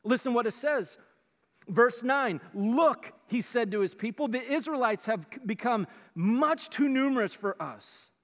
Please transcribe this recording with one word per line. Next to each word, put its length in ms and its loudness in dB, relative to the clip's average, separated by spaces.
Listen 300 0
what 120 2
it 60 -2
says. 460 -2
Verse 360 4
nine, 380 0
"Look," 600 2
he 140 -2
said 300 0
to 100 -2
his 140 0
people, 340 -4
"the 140 -2
Israelites 640 0
have 260 -2
c-, 140 -14
become 400 0
much 560 0
too 180 2
numerous 440 2
for 300 -4
us. 480 -12